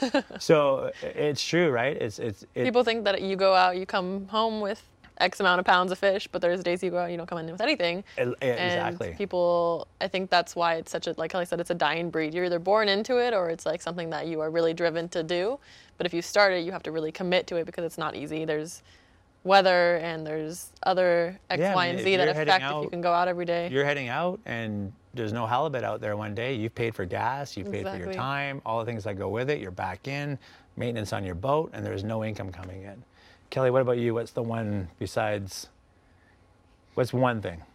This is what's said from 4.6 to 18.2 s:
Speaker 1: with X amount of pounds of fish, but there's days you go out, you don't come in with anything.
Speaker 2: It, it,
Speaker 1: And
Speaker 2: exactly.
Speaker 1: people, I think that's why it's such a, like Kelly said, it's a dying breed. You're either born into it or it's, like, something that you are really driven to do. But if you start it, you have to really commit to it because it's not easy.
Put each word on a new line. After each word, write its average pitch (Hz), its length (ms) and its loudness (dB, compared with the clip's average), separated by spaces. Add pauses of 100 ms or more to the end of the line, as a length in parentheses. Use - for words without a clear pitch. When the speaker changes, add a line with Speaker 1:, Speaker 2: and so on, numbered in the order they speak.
Speaker 1:
with 208 220 -4 (380)
X 180 200 2
amount 180 180 6
of 180 80 0
pounds 185 240 6
of 185 80 -2
fish, 196 300 2
but 180 120 -4
there's 180 220 2
days 175 180 0
you 185 120 -2
go 175 60 0
out, 175 120 -2
you 175 60 -6
don't 170 100 -8
come 175 120 -6
in 160 120 -8
with 185 100 -8
anything. 196 440 2 (120)
Speaker 2:
It, 123 120 2
it, 123 120 -4
Speaker 1:
And 175 460 2
Speaker 2:
exactly. 87 320 -4
Speaker 1:
people, 175 680 0 (120)
I 190 60 -2
think 190 240 -4
that's 175 240 2
why 170 220 2
it's - 160 -8
such 170 160 -4
a, 160 100 -2
like 165 140 -4
Kelly 180 120 0
said, 175 140 -2
it's 175 120 -2
a 175 40 0
dying 165 340 0
breed. 160 260 -2
You're 180 100 0
either 175 160 0
born 202 280 4
into 214 300 2
it 240 160 2
or 175 160 0
it's, - 160 -6
like, 165 160 -2
something 170 280 -6
that 151 180 -4
you 160 120 -2
are 156 80 -2
really 165 260 2
driven 170 340 0
to 165 160 -4
do. 175 340 -2 (380)
But - 100 -2
if 175 80 -4
you - 80 -2
start 202 300 4
it, 175 120 -2
you 175 60 -6
have 180 140 -8
to 156 80 -6
really 156 180 -4
commit 180 380 0
to 180 80 -4
it 165 100 -2
because 170 180 -6
it's 160 140 -6
not 156 160 -4
easy. 156 300 -6